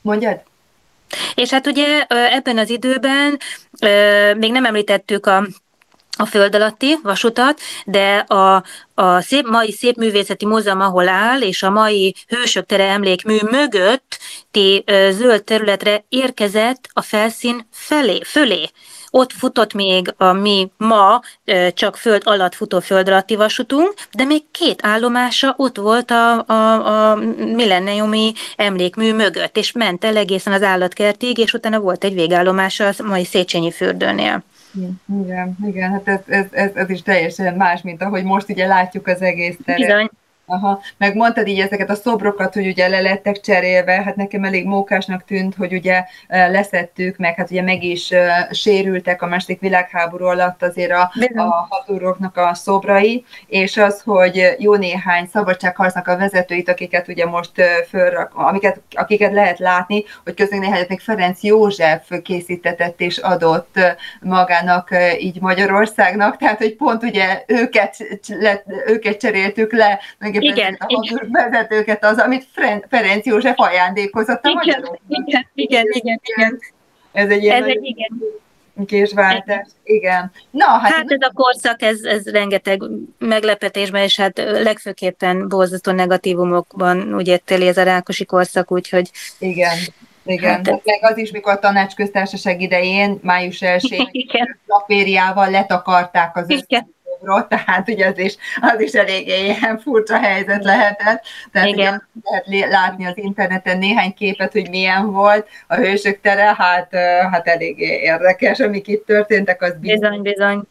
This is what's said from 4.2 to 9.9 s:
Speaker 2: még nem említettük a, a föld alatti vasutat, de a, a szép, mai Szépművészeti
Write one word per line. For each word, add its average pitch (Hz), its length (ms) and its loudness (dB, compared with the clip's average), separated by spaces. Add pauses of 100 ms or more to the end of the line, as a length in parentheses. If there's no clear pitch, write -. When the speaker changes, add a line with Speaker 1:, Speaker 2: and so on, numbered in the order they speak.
Speaker 2:
még 220 180 0
nem 254 120 2
említettük 208 640 0
a, 196 200 4 (680)
a 208 100 -2
föld 202 280 2
alatti 214 480 2
vasutat, 233 580 0 (240)
de 196 320 2
a, 190 480 4 (300)
a 185 260 4
szép, 269 260 -2
mai 226 260 0
Szépművészeti 208 760 0